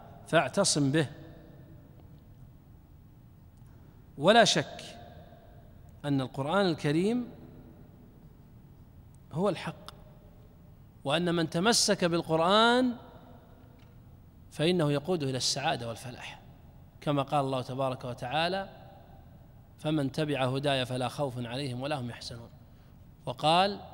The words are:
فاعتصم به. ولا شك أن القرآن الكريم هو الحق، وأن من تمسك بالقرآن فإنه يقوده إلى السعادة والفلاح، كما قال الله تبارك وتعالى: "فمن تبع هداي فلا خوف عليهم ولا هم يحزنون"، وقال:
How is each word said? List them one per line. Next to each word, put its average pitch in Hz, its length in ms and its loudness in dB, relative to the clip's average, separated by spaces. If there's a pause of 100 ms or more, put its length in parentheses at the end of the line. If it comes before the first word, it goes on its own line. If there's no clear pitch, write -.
(260)
فاعتصم 151 680 2
به. 156 140 2 (3000)
ولا 208 260 8
شك - 380 0 (1200)
أن 143 160 0
القرآن 147 460 0
الكريم 180 640 2 (2000)
هو 185 160 0
الحق، - 420 -6 (1120)
وأن 170 300 2
من 165 160 0
تمسك 196 540 2
بالقرآن 196 880 4 (1600)
فإنه 156 420 2
يقوده 143 380 0
إلى 131 60 -2
السعادة 131 520 -2
والفلاح، - 520 -12 (600)
كما 143 220 0
قال 143 220 0
الله 135 180 -2
تبارك 131 420 -4
وتعالى: 156 640 -4 (1080)
"فمن 151 340 -2
تبع 143 320 -2
هداي 135 420 0
فلا 127 220 -2
خوف 123 380 -4
عليهم 123 340 -6
ولا 143 200 -4
هم 120 100 -8
يحزنون"، 117 400 -14 (760)
وقال: 175 540 2 (140)